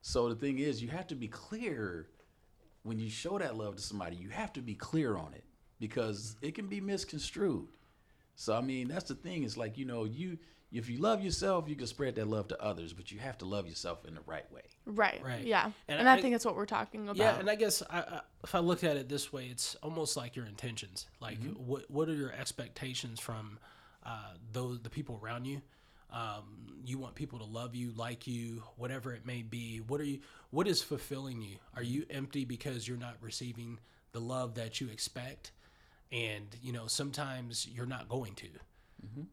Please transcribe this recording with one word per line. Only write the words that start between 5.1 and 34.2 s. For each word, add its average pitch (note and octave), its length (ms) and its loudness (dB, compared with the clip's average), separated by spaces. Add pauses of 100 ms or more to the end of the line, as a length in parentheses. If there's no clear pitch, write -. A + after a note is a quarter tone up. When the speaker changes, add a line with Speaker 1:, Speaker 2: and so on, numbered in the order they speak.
Speaker 1:
on D2+ 200 -4
it - 80 -16 (360)
because A2 640 0
it D3+ 140 -2
can G#3 120 -4
be G3+ 140 -2
misconstrued. F3+ 880 0 (680)
So, A2 200 2
I A#2 60 4
mean, B2+ 260 0
that's F3 220 -2
the C#3 60 -2
thing. E3+ 280 -2
It's A2+ 140 -2
like, A2+ 200 -2
you C3+ 80 -2
know, A#2 200 0
you, E3 340 -2 (320)
if A#2 180 -2
you B2 100 0
love G#3 220 6
yourself, F#3 460 4
you D3+ 80 -2
can B2+ 120 -4
spread B2+ 280 0
that A2 120 2
love G#2+ 200 4
to - 160 -4
others, E2+ 300 0
but F2+ 180 -10
you G2+ 80 -8
have C3 200 -4
to F2+ 60 -6
love F#2+ 220 0
yourself E2+ 380 -4
in E2 100 -10
the D2+ 100 -10
right D2+ 260 -6
way. - 120 -16 (220)
Speaker 2:
Right. G#3 380 4
Speaker 3:
Right. - 220 -2
Speaker 2:
Yeah. G#3+ 200 8 (220)
Speaker 3:
And D3 120 2
Speaker 2:
And A#3+ 100 10
Speaker 3:
I, C4 60 12
Speaker 2:
I C4+ 60 6
think B3+ 120 6
that's A#3 120 4
what G3+ 100 4
we're G3+ 100 0
talking G#3+ 380 0
about. G3+ 140 -2
Speaker 3:
Yeah, G#3+ 200 10
and F#3+ 120 2
I G#3+ 60 6
guess G#3 340 4
I, F3 100 0
I, E3+ 220 -4 (220)
if - 120 -2
I F3+ 40 8
looked F3 240 6
at D#3 140 6
it C3 120 -2
this C#3+ 240 0
way, B2+ 140 -4
it's - 360 -2
almost D#3 340 0
like B2+ 180 -2
your B2 100 -2
intentions. G#2+ 600 -6 (140)
Like, G#2+ 200 -4
Speaker 1:
Mm-hmm. C#3 260 -4
Speaker 3:
what, C3 260 0
what D3+ 180 4
are D#3+ 40 2
your C#3 180 0
expectations B2+ 880 -6
from, G#2+ 400 -6 (440)
uh, G#2 300 -8 (200)
those, B2 280 -2
the A#2 80 -6
people A#2+ 320 -4
around A#2 240 -4
you? C#3 160 -2 (500)
Um, G#2+ 640 -6 (120)
you B2+ 120 -2
want C3 180 -6
people C3 240 -6
to A2 60 -6
love A#2 300 -4
you, B2 160 -2
like A#2 340 -4
you, A#2 380 -4 (140)
whatever B2+ 360 -4
it A2 140 -10
may B2 160 -2
be. A2+ 360 -4
What B2+ 220 0
are D3+ 40 0
you, C#3 140 0 (300)
what E3+ 180 4
is E3+ 140 6
fulfilling C3+ 600 -2
you? G2 160 -8 (180)
Are B2 80 -2
you B2 260 0
empty C#3 360 -2
because A#2+ 420 -2
you're B2 100 -4
not A#2+ 240 -6
receiving A#2 580 -6 (320)
the A#2 80 -4
love A#2+ 360 0